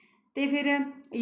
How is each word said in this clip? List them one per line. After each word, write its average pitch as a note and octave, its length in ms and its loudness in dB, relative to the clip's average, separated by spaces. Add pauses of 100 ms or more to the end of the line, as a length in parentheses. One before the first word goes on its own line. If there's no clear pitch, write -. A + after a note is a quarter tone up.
(360)
ਤੇ C#4 120 0
ਫਿਰ C#4+ 300 2 (440)